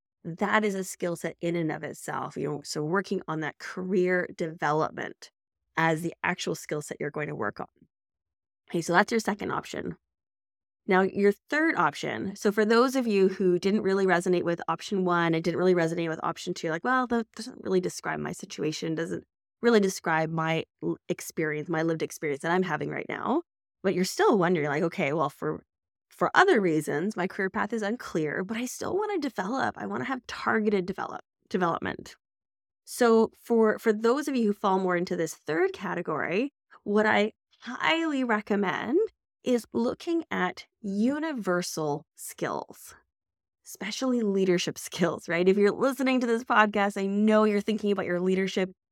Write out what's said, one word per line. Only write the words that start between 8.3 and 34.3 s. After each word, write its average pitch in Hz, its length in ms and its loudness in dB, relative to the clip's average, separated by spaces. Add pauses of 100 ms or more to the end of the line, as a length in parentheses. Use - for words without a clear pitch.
Okay, 175 100 -2
so 170 120 -2
that's 185 180 4
your 233 80 2
second 202 320 -4
option. - 460 -6 (920)
Now, 190 160 4
your 202 300 2 (180)
third 311 240 2
option, 151 640 -2
so 208 160 0
for 214 120 2
those 233 300 4
of 254 140 0
you 196 180 6
who 180 320 2
didn't 196 240 0
really 190 240 2
resonate 180 380 2
with 170 240 -2
option 185 360 -2
one 170 300 2
and 165 80 0
didn't 170 160 -2
really 180 160 6
resonate 165 340 0
with 160 140 -6
option 170 320 -4
two, 165 160 -4
like, 160 140 -4
"Well, 254 240 0
that 233 260 0
doesn't - 300 -14
really 190 160 2
describe 160 400 -4
my 147 100 -6
situation, 165 640 -4
doesn't 170 300 -6 (380)
really 233 180 6
describe 160 500 0
my 160 340 0 (160)
l-, 165 160 -2 (120)
experience, 151 600 -4
my 160 140 0
lived 165 200 0
experience 147 400 -4
that 165 100 0
I'm 185 100 2
having 151 280 -4
right - 180 -6
now." 285 340 -2 (420)
But 190 100 2
you're 175 100 0
still 359 320 2
wondering, 175 300 2
like, 147 160 0
"Okay, 170 300 0
well, 151 180 0
for, - 320 -6 (460)
for - 260 -2
other 370 260 6
reasons, 160 560 0
my 185 120 -2
career 190 220 -4
path 208 220 -4
is 226 100 -4
unclear, 190 600 -4
but 208 140 -6
I 240 100 -4
still - 300 -6
wanna 415 240 -2
develop. 240 580 -4
I 208 80 -8
wanna 233 200 -6
have 254 200 -6
targeted 208 600 0
develop-, - 380 -8 (240)
development." - 680 -2 (680)
So 226 460 4 (100)
for, 220 380 2
for 226 140 2
those 233 340 2
of 294 80 -2